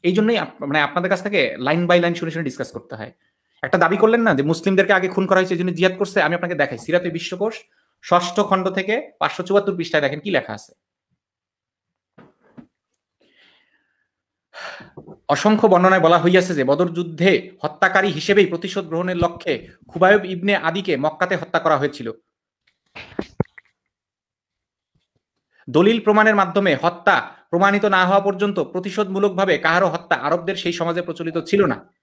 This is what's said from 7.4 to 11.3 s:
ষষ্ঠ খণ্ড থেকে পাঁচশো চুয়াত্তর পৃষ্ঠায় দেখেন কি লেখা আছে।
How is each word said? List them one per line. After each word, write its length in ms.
ষষ্ঠ 380
খণ্ড 300
থেকে 480
পাঁচশো 240
চুয়াত্তর 340
পৃষ্ঠায় 260
দেখেন 180
কি 100
লেখা 220
আছে। 200